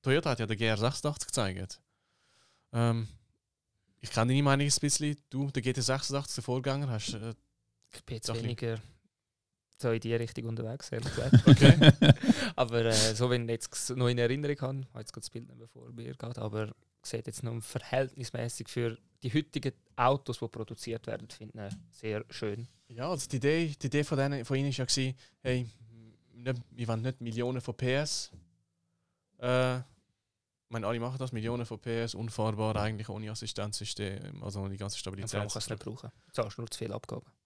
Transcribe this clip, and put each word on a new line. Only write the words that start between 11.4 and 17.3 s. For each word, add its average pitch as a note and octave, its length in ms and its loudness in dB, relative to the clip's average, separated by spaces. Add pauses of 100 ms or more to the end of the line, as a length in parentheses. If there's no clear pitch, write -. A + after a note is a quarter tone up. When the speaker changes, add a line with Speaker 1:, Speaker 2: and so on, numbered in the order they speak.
Speaker 1:
<laughs> - 0 -
Okay. C#3+ 440 12 (300)
Speaker 2:
<laughs> A3+ 340 2
Aber, A#2 300 2
äh, A2 300 4
so, B2 140 2
wenn A#2+ 140 2
ich A#2 60 -6
jetzt - 220 -4
gs-, - 240 -6
noch B2 120 4
in A#2+ 100 2
Erinnerung C#3 440 0
habe, C3+ 160 -4 (120)
habe A#2+ 100 -16
jetzt - 140 -14
gerade A2+ 80 -12
das - 80 -12
Bild A#2 180 -12
nicht B2 100 -20
mehr A2+ 100 -20
vor A#2+ 260 -20
mir A#2+ 220 -12
gehabt, A#2+ 240 -10
aber G#2+ 340 -4 (300)
sieht - 240 -8
jetzt - 160 -10